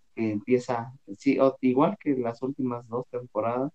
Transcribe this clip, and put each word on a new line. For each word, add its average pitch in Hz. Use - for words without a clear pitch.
que 113
empieza, 123
sí, 135
o-, 135
igual 139
que 143
las 117
últimas 123
dos 120
temporadas 123